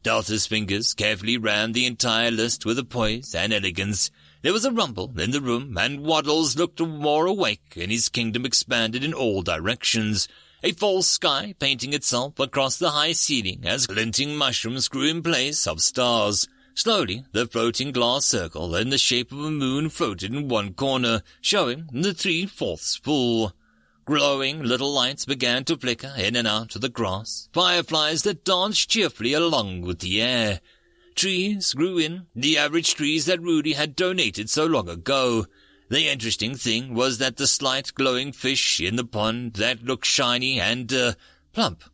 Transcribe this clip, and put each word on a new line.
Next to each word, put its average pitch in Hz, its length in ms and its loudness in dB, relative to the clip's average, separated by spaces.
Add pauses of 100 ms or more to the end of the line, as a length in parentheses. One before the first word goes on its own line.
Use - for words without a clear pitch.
Delta's 110 440 2
fingers 107 480 0
carefully 107 420 0
ran 110 360 0
the 123 120 2
entire 117 460 2
list 113 340 0
with 117 140 0
a 131 60 -4
poise 117 500 -2
and 98 180 0
elegance. 98 580 0 (300)
There 175 140 2
was 220 100 2
a 262 80 2
rumble 127 480 -2
in 104 120 0
the 143 100 0
room, 123 340 -2
and 135 240 0
Waddles 151 560 2
looked 170 240 -2
more 156 460 2
awake, 180 500 -2
and 90 160 -4
his 117 160 2
kingdom 120 380 -2
expanded 120 580 0
in 156 80 -4
all 107 300 0
directions. 107 840 0 (360)
A 190 100 2
false 190 340 2
sky 170 520 0
painting 135 340 -2
itself 131 460 0
across 135 400 0
the 165 140 0
high 151 200 2
ceiling 107 540 0
as 123 200 2
glinting 113 480 -2
mushrooms 131 540 0
grew 135 180 -2
in 160 160 -2
place 147 440 0
of 82 160 -2
stars. 113 680 2 (260)
Slowly, 135 580 0
the 117 140 2
floating 120 460 0
glass 123 320 2
circle 85 500 0
in 110 140 0
the 135 80 0
shape 123 360 0
of 143 80 -12
a 156 100 -4
moon 143 400 -2
floated 101 420 -4
in 143 160 -6
one 101 240 -2
corner, 127 500 0 (200)
showing 160 500 0
the 175 220 -2
three-fourths 160 840 -2
full. 120 560 2 (540)
Glowing 143 560 0
little 131 300 0
lights 135 320 0
began 127 400 0
to 160 120 0
flicker 127 400 -4
in 113 180 0
and 117 140 2
out 107 260 -2
of 107 60 -8
the 131 80 -2
grass, 101 640 -6
fireflies 165 680 0
that 202 220 -2
danced 190 440 2
cheerfully 143 460 0
along 120 480 0
with 87 180 -4
the 92 200 0
air. 113 400 0 (540)
Trees 190 600 0
grew 175 240 0
in, 170 360 -2
the 147 240 2
average 147 360 2
trees 151 320 0
that 175 160 2
Rudy 156 320 2
had 147 200 -2
donated 165 560 0
so 156 140 4
long 127 240 2
ago. 120 580 0 (440)
The 151 180 2
interesting 117 480 -2
thing 123 380 -2
was 123 240 2
that 131 180 -2
the 139 100 0
slight 135 480 0
glowing 131 380 0
fish - 480 0
in 95 160 0
the 123 80 0
pond 113 500 -2
that 117 300 -2
looked 127 220 -2
shiny 127 520 2
and, 117 340 0
uh, 123 220 2 (380)
plump. 156 420 -2